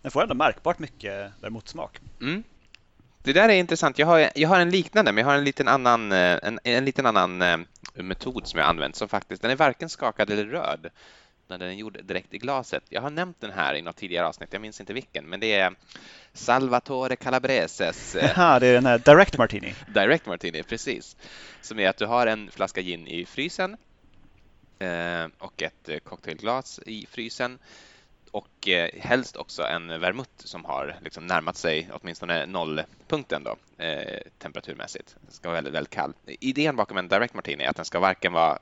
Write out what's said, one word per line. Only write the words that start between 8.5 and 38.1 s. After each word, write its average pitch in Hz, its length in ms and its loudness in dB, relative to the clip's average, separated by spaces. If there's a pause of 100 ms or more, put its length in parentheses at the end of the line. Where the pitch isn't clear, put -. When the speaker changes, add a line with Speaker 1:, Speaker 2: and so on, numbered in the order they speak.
Speaker 2:
jag 76 80 4
har 78 40 6
använt 78 260 -2
som 104 140 -6
faktiskt, 95 320 -6
den 117 100 0
är 135 40 2
varken 151 340 0
skakad 107 400 -2
eller 104 160 -2
rörd 107 440 -6 (580)
när 90 100 -14
den 90 120 -8
är 92 40 -10
gjord 107 300 -12
direkt 92 300 -8
i - 40 -12
glaset. 123 520 -6
Jag - 120 -6
har 139 80 -6
nämnt 170 320 -8
den 104 100 -12
här 76 240 -2
i 76 60 -4
något 85 140 -10
tidigare 87 320 -4
avsnitt, 82 260 -10
jag 98 80 -8
minns 110 180 -16
inte 101 140 -12
vilken, 76 320 -10
men 90 140 -10
det 110 140 0
är 92 200 4 (600)
Salvatore 127 840 0
Calabreses, 123 1000 -2
eh, 156 240 2
Speaker 1:
<laughs> - 0 -
Aha, 156 200 8
det 127 80 6
är 123 60 10
den 123 120 6
här 120 120 6
Direct 151 400 10
Martini. 107 380 -2 (180)
Speaker 2:
Direct 110 320 4
Martini, 85 380 -6
precis. - 540 -8 (440)
Som 110 180 -8
är 95 100 4
att - 80 -2
du 104 80 -2
har 120 220 2
en 110 240 -4
flaska 95 300 -4
gin 87 260 -8
i 85 180 -8
frysen, 185 520 -8 (1000)
eh, 85 460 -4 (120)
och - 240 -14
ett, - 280 -10
eh, 76 100 -6
cocktailglas 104 840 -8
i 107 200 -14
frysen. 123 540 -8 (720)
Och, - 360 -8
eh, 87 220 2 (100)
helst 123 360 0
också - 280 -8
en 85 240 -4
vermouth 90 500 -4
som - 280 -16
har 71 380 -6
liksom 78 240 -14
närmat 85 300 -2
sig 82 360 -4
åtminstone 85 520 -6
nollpunkten 80 960 -8
då, - 400 -12
eh, 76 360 -8 (200)
temperaturmässigt. - 840 -14
Den - 100 -20
ska - 180 -14
vara 85 80 -4
väldigt, 73 160 -6
väldigt 76 200 -6
kall. 71 200 -6 (120)
Idén 131 500 -4
bakom 101 220 -2
en 90 100 -4
Direct 101 260 0
Martini 73 300 -8
är 64 60 -2
att - 60 -4
den 80 100 -10
ska 90 140 -4
varken 92 340 0